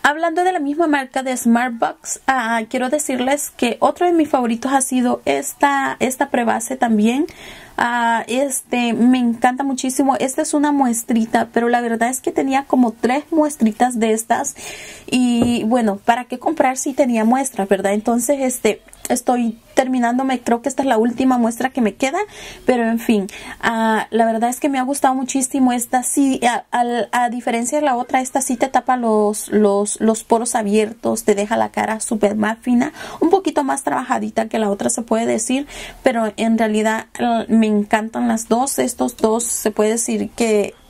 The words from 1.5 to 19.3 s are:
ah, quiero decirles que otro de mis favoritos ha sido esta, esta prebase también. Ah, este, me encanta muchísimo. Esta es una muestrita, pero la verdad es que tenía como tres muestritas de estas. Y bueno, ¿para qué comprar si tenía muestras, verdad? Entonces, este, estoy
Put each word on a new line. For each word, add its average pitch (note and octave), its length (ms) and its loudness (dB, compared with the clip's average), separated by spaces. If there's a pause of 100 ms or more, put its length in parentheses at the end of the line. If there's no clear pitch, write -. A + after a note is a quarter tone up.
ah, A#3 420 0
quiero B3+ 200 -2
decirles C#4 640 -2
que A#3+ 280 -2
otro D4 260 2
de F4+ 60 4
mis D#4+ 160 4
favoritos B3 460 0
ha C4+ 80 4
sido B3 420 0
esta, C#4 800 0
esta C4 280 -2
prebase A3+ 460 -2
también. A#3 500 2 (520)
Ah, A#3 500 0
este, A#3+ 640 -2
me B3 240 4
encanta B3 460 0
muchísimo. C4+ 540 0
Esta C4+ 240 -2
es D#4 120 -2
una D4 200 2
muestrita, A#3 800 0
pero A#3 160 2
la A#3+ 100 2
verdad A3+ 300 -2
es C4 100 -6
que - 140 -4
tenía C4+ 320 0
como B3 260 2
tres B3+ 400 -2
muestritas B3 680 0
de A3 140 2
estas. A#3 460 -2 (520)
Y A#3+ 540 2
bueno, A3 320 2
¿para A#3 300 0
qué B3 120 -10
comprar C4+ 400 0
si C#4 160 -6
tenía A#3+ 300 2
muestras, A#3+ 460 0
verdad? G3 240 2
Entonces, A#3+ 480 0
este, A#3+ 400 0 (280)
estoy A#3+ 500 0 (140)